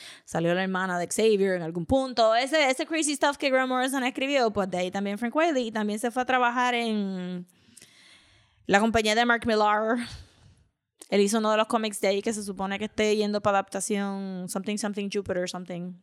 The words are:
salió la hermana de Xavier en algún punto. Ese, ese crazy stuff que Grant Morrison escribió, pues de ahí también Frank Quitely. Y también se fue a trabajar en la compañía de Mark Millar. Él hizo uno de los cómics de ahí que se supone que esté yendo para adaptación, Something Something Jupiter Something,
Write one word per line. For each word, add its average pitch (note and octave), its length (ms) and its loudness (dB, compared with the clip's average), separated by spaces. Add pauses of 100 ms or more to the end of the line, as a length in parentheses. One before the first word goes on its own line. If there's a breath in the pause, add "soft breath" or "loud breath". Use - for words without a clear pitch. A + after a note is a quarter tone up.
(240 loud breath)
salió E3+ 320 0
la F#3 80 0
hermana F#3+ 340 0
de F3 100 -2
Xavier G3+ 500 2
en F3 40 -6
algún E3 240 -4
punto. B3 480 2
Ese, C#4 380 2
ese D4 160 -2
crazy D#4 280 0
stuff C#4+ 220 2
que C#4 140 0
Grant C4 180 2
Morrison B3+ 340 0
escribió, C4 480 2
pues G3 200 -2
de F3+ 80 -2
ahí F#3 100 -2
también G3+ 300 -4
Frank A#3+ 200 -4
Quitely. C#4+ 280 2
Y A3+ 40 -6
también G#3+ 280 -2
se A#3+ 100 -2
fue B3 140 -2
a - 20 -4
trabajar B3 480 2
en F#3+ 720 -4 (1200 soft breath)
la G3 140 4
compañía G#3+ 340 2
de A#3 100 4
Mark A#3 220 2
Millar. G#3+ 520 2 (1120 loud breath)
Él G3+ 100 4
hizo G3+ 160 2
uno G#3+ 140 0
de G#3+ 60 4
los A3 100 2
cómics A3 340 -2
de G3+ 60 2
ahí G3 160 2
que A3+ 100 -2
se G#3+ 80 -6
supone G3 380 -6
que G#3+ 60 -4
esté G#3+ 300 0
yendo G#3 240 0
para G3+ 200 2
adaptación, G3 880 -4
Something G#3 280 -4
Something G3+ 360 -4
Jupiter F#3 340 -2
Something, F3+ 560 -10